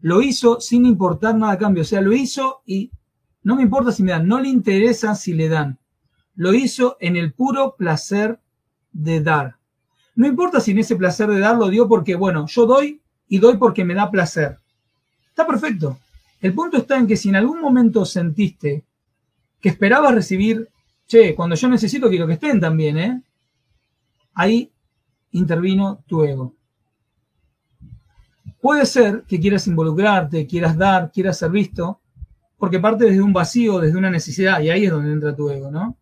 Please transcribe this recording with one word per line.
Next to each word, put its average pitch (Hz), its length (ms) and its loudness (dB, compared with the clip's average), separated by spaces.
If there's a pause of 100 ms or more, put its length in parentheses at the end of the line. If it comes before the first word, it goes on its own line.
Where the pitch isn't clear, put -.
Lo 175 220 2
hizo 240 380 2
sin 247 260 2
importar 190 500 2
nada 220 160 0
a 185 60 -2
cambio, 196 240 0
o - 20 0
sea, 196 160 -2
lo 196 120 2
hizo 262 540 -4
y 196 240 -6 (520)
no 226 140 0
me 269 60 0
importa 247 300 2
si - 100 -2
me 185 100 2
dan, 165 140 0
no 233 140 2
le 269 80 -2
interesa 220 680 0
si 180 200 -8
le 160 140 -2
dan. 151 300 -4 (560)
Lo 185 200 0
hizo 247 440 0
en 175 180 -2
el 170 160 -4
puro 269 440 -2
placer 202 640 -4 (500)
de 156 300 -4
dar. 147 380 -2 (560)
No 233 120 4
importa 320 340 0
si 208 120 -2
en 196 60 2
ese 226 180 -2
placer 185 320 -2
de 202 120 0
dar 220 160 2
lo 220 120 2
dio 214 200 2
porque, 190 260 0
bueno, 175 320 -2
yo 233 200 2
doy 277 360 0 (260)
y 196 100 0
doy 233 200 6
porque 214 260 0
me 175 100 -2
da 196 160 -2
placer. 165 480 -2 (680)
Está 320 180 -2
perfecto. 208 520 -4 (420)
El 185 140 -2
punto 320 240 -2
está 269 200 -2
en 240 80 2
que 202 100 0
si - 120 -4
en 190 80 2
algún 277 240 -2
momento 240 440 2
sentiste 165 800 -4 (760)
que - 80 0
esperabas 247 460 2
recibir, 214 540 -2 (380)
"Che, 214 280 6
cuando 170 220 -4
yo 247 120 0
necesito 247 400 0
quiero 175 180 0
que 160 80 0
estén 262 260 0
también, 156 380 0
¿eh?", 240 240 -4 (1120)
ahí 226 380 0 (580)
intervino 190 760 -2
tu 160 180 0
ego. 131 300 -6 (2000)
Puede 277 260 2
ser 226 380 2
que 180 160 -4
quieras 196 260 0
involucrarte, 165 800 0
quieras 165 300 -2
dar, 185 340 0
quieras 190 280 -4
ser 165 120 -4
visto, 185 500 -4 (580)
porque 185 220 -2
parte 220 260 2
desde 196 160 4
un 202 100 2
vacío, 190 460 0
desde 165 200 0
una 190 120 0
necesidad, 175 500 -2
y 151 100 0
ahí 196 140 2
es 190 60 2
donde 147 220 -2
entra 151 220 -4
tu 147 140 -6
ego, 139 220 -8
¿no? 196 320 -8